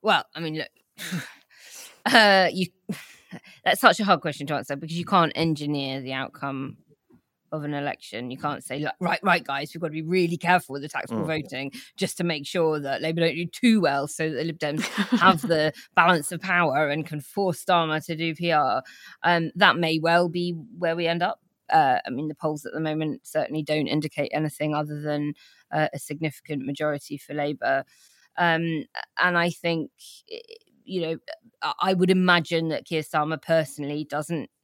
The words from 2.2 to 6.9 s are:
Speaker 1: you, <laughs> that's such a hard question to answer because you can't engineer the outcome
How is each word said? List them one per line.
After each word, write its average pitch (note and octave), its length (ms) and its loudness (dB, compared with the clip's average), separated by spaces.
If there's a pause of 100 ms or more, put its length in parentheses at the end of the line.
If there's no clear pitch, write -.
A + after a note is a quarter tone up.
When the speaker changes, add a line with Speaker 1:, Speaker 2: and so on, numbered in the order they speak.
Speaker 1:
you, F3+ 140 -2 (520)
<laughs> - 460 -20
that's - 160 2
such - 180 8
a G#3+ 60 0
hard F#3 160 4
question C#3+ 260 -6
to D3+ 80 -2
answer C#3+ 200 -4
because D#3+ 220 -8
you F3 80 -4
can't E3+ 300 4
engineer D3 680 -2
the C3 120 -8
outcome C3+ 640 -8 (760)